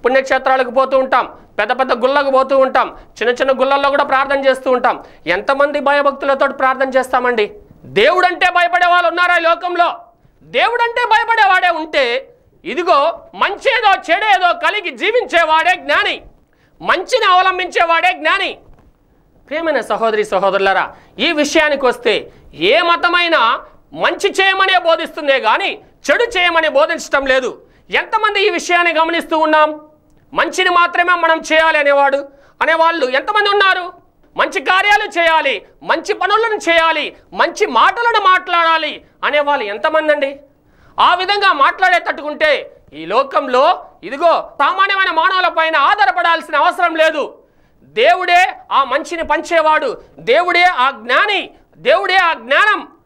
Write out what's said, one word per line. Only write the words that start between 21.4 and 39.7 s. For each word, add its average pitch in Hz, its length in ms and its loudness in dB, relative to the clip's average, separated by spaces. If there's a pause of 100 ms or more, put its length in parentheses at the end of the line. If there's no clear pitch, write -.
వస్తే 214 460 -2 (220)
ఏ 196 280 2
మతమైనా 339 800 0 (340)
మంచి 302 380 -2
చేయమనే 381 460 2
బోధిస్తుందే 320 600 0
కానీ 254 400 -2 (320)
చెడు 415 120 2
చేయమని 349 460 0
బోధించటం 285 560 0
లేదు. 262 360 -2 (280)
ఎంతమంది 403 580 0
ఈ - 20 2
విషయాన్ని 349 440 0
గమనిస్తూ 330 440 -2
ఉన్నాం? 302 420 2 (540)
మంచిని 339 360 -2
మాత్రమే 349 440 2
మనం 330 280 0 (120)
చేయాలి 320 240 2
అనేవాడు, 277 500 0 (340)
అనేవాళ్ళు 320 440 0
ఎంతమంది 403 440 -2
ఉన్నారు? 381 440 0 (440)
మంచి 302 240 -2
కార్యాలు 403 460 0 (120)
చేయాలి, 311 420 0 (220)
మంచి 294 300 -2
పనులను 415 560 -2
చేయాలి, 320 460 0 (180)
మంచి 330 320 0
మాటలను 392 580 0
మాట్లాడాలి 330 800 0 (220)
అనేవాళ్ళు 277 420 -2
ఎంతమంది 311 480 -2